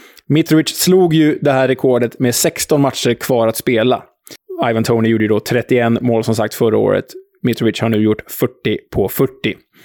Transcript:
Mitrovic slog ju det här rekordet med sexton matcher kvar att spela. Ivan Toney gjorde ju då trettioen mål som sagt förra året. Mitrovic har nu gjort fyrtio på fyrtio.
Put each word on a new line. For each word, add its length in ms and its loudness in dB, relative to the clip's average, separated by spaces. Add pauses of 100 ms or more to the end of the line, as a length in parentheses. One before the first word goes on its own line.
(280)
Mitrovic 480 2
slog 380 2
ju 280 2
det 100 2
här 160 2
rekordet 520 0
med 160 0
sexton 460 0
matcher 320 0
kvar 340 0
att 100 -2
spela. 460 0 (680)
Ivan 140 0
Toney 280 2
gjorde 120 0
ju 40 2
då 120 0
trettioen 600 0
mål 220 0
som 120 -2
sagt 180 -4
förra 240 2
året. 280 0 (380)
Mitrovic 380 -2
har 80 0
nu 80 0
gjort 340 -2
fyrtio 460 -4 (140)
på 180 -2
fyrtio. 460 -4 (300)